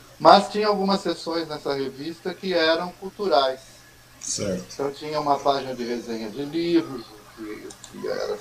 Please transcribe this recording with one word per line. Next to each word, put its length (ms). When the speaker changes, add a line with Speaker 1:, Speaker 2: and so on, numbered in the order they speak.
Speaker 1:
mas 320
tinha 200
algumas 320
seções 480
nessa 260
revista 580
que 200
eram 400
culturais. 640
Speaker 2:
Certo. 420
Speaker 1:
Então, 180
tinha 280
uma 180
página 380
de 80
resenha 460
de 160
livros, 560
o 420
que, 240
o 340
que 60
era 340